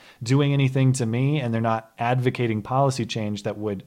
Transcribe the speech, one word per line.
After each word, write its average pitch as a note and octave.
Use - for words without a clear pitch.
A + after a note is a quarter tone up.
doing C#3
anything C3
to B2
me C3+
and A#2+
they're A2+
not A2+
advocating A#2+
policy B2+
change G#2
that G#2
would G#2